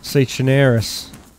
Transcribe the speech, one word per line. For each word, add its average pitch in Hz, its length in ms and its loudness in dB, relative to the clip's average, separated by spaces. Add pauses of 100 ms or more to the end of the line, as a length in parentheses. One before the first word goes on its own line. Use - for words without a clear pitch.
Say - 240 0
Chernarus. 131 840 0 (280)